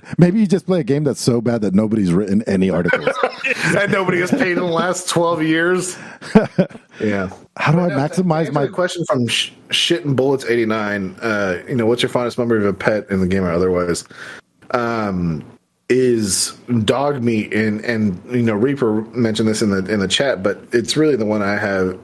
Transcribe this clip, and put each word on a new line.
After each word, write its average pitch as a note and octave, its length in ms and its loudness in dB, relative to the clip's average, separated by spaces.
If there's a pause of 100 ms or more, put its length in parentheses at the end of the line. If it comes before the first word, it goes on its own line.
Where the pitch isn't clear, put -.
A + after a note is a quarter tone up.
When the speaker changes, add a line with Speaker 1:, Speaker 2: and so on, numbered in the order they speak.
(160)
Speaker 1:
Maybe F3 220 6
you G#3+ 80 4
just F3 200 0
play F3+ 120 2
a C#3+ 60 0
game C#3 180 0
that's C3 180 0
so A#2+ 200 2
bad A#2 220 0
that F#2+ 120 2
nobody's G#2 380 2
written G2 360 2
any F#2+ 220 2
articles. E2+ 420 0
Speaker 2:
<laughs> - 60 -6 (580)
And G3 160 0
nobody F#3 280 0
has F3+ 100 -2
paid F#3 220 0
in F3 80 0
the F3+ 40 0
last F3 440 -2
twelve E3+ 340 0
years. E3+ 560 0 (340)
Speaker 1:
<laughs> G#3+ 60 10 (640)
Speaker 2:
Yeah. G2 280 -2 (280)
Speaker 1:
How - 160 0
do E3+ 80 4
I F3 80 0
Speaker 2:
But D#3 80 -2
no, C#3 120 0
to - 140 -2
Speaker 1:
maximize E3 240 2
Speaker 2:
answer C#3+ 60 -6
Speaker 1:
my C#3+ 140 0
Speaker 2:
the - 60 -4
question F3+ 340 -2
from B2+ 200 0
Sh-, - 240 -2 (200)
Shit - 340 0
and C#3 120 0
Bullets C3+ 280 2
eighty-nine, G#2+ 760 -2
uh, G2+ 380 -2 (100)
you C#3+ 60 -4
know, A#2 120 0
what's A#2+ 160 2
your C3 60 0
fondest A#2+ 300 -4
memory A#2 200 0
of G2+ 80 2
a G2+ 60 2
pet G#2 380 -2
in F#2+ 100 0
the F#2 60 0
game F#2+ 160 0
or F2+ 80 0
otherwise? F2 540 0 (640)
Um, G2+ 760 -2 (460)
is A#2+ 640 0 (320)
dog C3 380 0
meat, A2+ 300 0
and, G#2+ 320 0
and, G#2+ 340 0 (120)
you B2 120 0
know, A2+ 120 2
Reaper A2 480 0 (100)
mentioned A2 360 0
this G#2+ 120 0
in A2 100 2
the, F#2+ 220 0
in G#2+ 80 0
the F#2+ 80 0
chat, F#2+ 340 0
but G2 160 -2 (140)
it's - 240 0
really D3+ 180 4
the A2 120 0
one G#2+ 160 0
I G2+ 140 0
have, F#2+ 460 -2